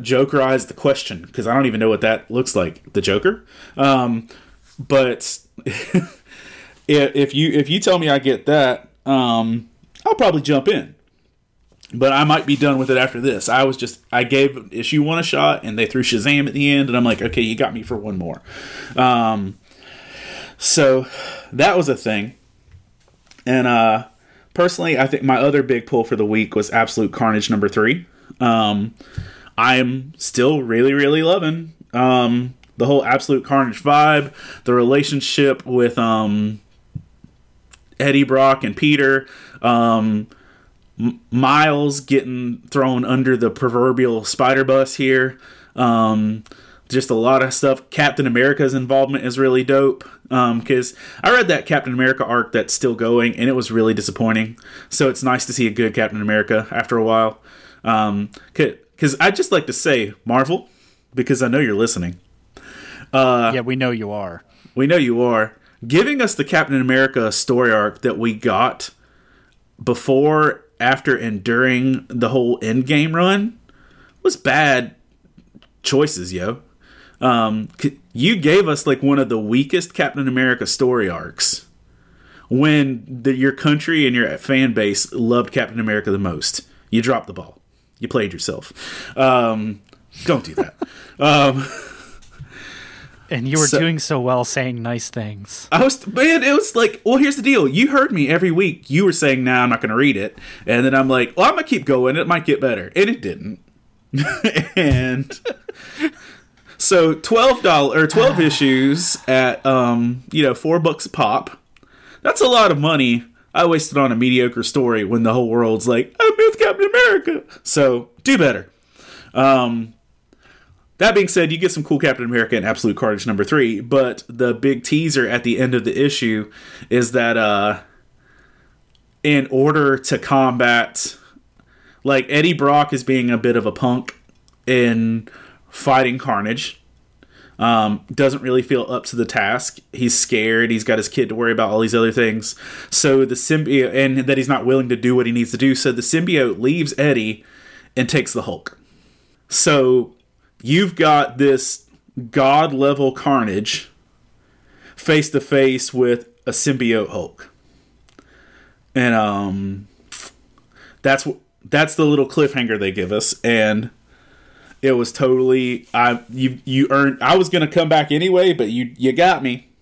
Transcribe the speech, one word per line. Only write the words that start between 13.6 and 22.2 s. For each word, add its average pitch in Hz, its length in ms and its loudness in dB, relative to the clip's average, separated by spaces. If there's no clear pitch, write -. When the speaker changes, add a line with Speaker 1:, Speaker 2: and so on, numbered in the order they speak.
Speaker 1:
was 135 120 0
just, - 240 -10
I 123 140 0
gave 135 480 0
issue 147 320 -2
one 160 140 -2
a 170 40 -4
shot, 147 420 0
and 107 140 -8
they 113 80 0
threw 127 160 -2
Shazam 139 460 0
at - 40 -8
the 143 180 0
end, 139 180 2
and 120 80 0
I'm 123 80 2
like, 113 180 0
"Okay, 117 180 -2
you 113 160 -2
got 107 160 -2
me 113 100 -10
for 117 140 -8
one 101 220 -8
more." 85 240 -10
Um, 113 640 0
so 131 480 2
that 156 240 2
was 156 120 2
a 131 80 2
thing. 107 380 -4